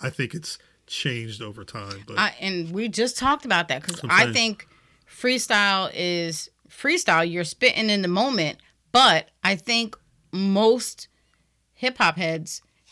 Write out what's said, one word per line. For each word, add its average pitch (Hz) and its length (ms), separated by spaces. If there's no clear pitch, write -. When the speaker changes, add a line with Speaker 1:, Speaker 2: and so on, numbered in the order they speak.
Speaker 1:
I 131 100
think 123 240
it's - 240
changed 113 560
over 107 220
time. 98 420
But - 140
Speaker 2:
I, 208 200
and 175 300
we 214 180
just 233 300
talked 285 260
about 175 240
that 135 140
'cause 170 140
Speaker 1:
That's - 80
what 127 80
I'm 180 60
Speaker 2:
I 220 40
Speaker 1:
saying. 240 120
Speaker 2:
think 226 340
freestyle 202 840
is 170 560
freestyle. 185 580
You're 170 160
spitting 214 460
in 202 120
the 180 60
moment, 190 500
but 233 380
I 190 140
think 233 400
most 202 800
hip 254 240
hop 170 180
heads 165 460